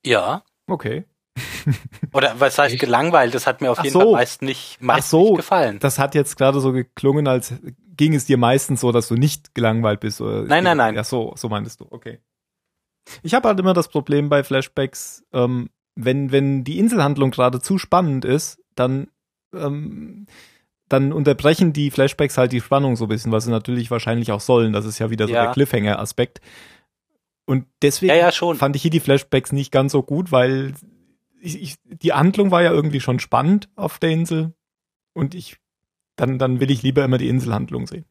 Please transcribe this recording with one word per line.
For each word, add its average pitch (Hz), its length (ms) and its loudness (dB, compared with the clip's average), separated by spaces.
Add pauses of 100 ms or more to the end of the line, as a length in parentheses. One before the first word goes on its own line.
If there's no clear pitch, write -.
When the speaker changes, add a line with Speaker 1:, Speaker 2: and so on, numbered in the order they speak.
Speaker 1:
Ja. 117 380 0 (240)
Speaker 2:
Okay. 120 380 -6 (320)
<laughs> - 760 -6
Speaker 1:
Oder 135 280 0
was 135 180 2
heißt 139 160 2
Speaker 3:
Echt? 127 60 -4
Speaker 1:
gelangweilt? 131 540 2
Das 131 120 -2
hat 131 140 -2
mir 131 100 0
auf 117 80 0
Speaker 2:
Ach 165 60 -2
Speaker 1:
jeden 139 100 -2
Speaker 2:
so. 180 60 6
Speaker 1:
Fall 214 120 6
meist 127 300 0
nicht, - 380 -8
Speaker 2:
Ach - 40 -16
Speaker 1:
meist 127 260 0
Speaker 2:
so. 160 180 6
Speaker 1:
nicht 196 80 4
gefallen. 147 420 0
Speaker 2:
Das 135 200 -2
hat 135 160 0
jetzt 143 220 0
gerade 139 240 2
so 131 120 0
geklungen, 139 560 0
als 127 260 -2 (420)
ging 156 180 2
es 139 120 0
dir 131 120 2
meistens 127 420 2
so, 123 120 2
dass 117 160 2
du 117 60 -2
nicht 135 400 -2
gelangweilt 110 460 0
bist, 107 200 -8
oder 107 220 -4
Speaker 1:
Nein, 156 220 2
nein, 175 120 4
nein. 113 180 2
Speaker 2:
Ja, 110 100 -4
so, 117 320 -6
so 120 120 -8
meintest 107 320 -8
du. - 100 -20
Okay. 117 300 -20 (1000)
Ich 165 120 -4
hab 254 100 2
halt 208 140 2
immer 185 160 2
das 170 140 0
Problem 147 400 0
bei 143 160 2
Flashbacks, - 880 -4
ähm, 123 380 -2 (260)
wenn, 131 340 -2
wenn 139 340 2
die 151 140 -6
Inselhandlung 143 520 2
gerade 127 300 0
zu 190 180 -2
spannend 156 460 0
ist, 139 360 -2 (140)
dann, 131 340 -2 (460)
ähm, 151 720 -10 (640)
dann 139 240 2
unterbrechen 156 600 2
die 143 180 -2
Flashbacks 139 480 0
halt 127 140 2
die 123 80 -2
Spannung 139 360 0
so 113 100 -4
ein - 20 -8
bisschen, 110 240 -4
was 110 120 0
sie 120 60 -4
natürlich 117 400 -4
wahrscheinlich 117 400 -2
auch 104 100 -2
sollen. 117 320 4
Das 104 120 -2
ist 107 140 -10
ja 110 120 -4
wieder 107 160 -2
so 117 80 -2
Speaker 1:
Ja. 117 100 2
Speaker 2:
der 117 80 -2
Cliffhanger-Aspekt. 113 880 -2 (1040)
Und 131 200 -2 (160)
deswegen 143 280 2
Speaker 1:
Ja, 151 80 6
ja, 170 140 6
schon. 175 240 -2
Speaker 2:
fand 143 200 0
ich 135 60 -4
hier 165 80 2
die 160 100 2
Flashbacks 135 520 0
nicht 139 200 -6
ganz 135 200 2
so 139 100 2
gut, 170 280 -4
weil 135 440 0 (680)
ich, 165 200 -12
ich, 156 140 -14 (100)
die 160 280 -4
Handlung 190 380 2
war 175 120 4
ja 165 100 4
irgendwie 147 280 0
schon 127 200 -2
spannend 165 540 0
auf 190 240 -8
der 165 120 0
Insel 160 420 -2 (640)
und 151 200 -4
ich, - 220 -16 (600)
dann, 131 220 -2
dann 127 220 0
will 135 100 0
ich 123 120 0
lieber 131 220 2
immer 131 120 2
die 123 120 -2
Inselhandlung 120 580 -4
sehen. - 240 -14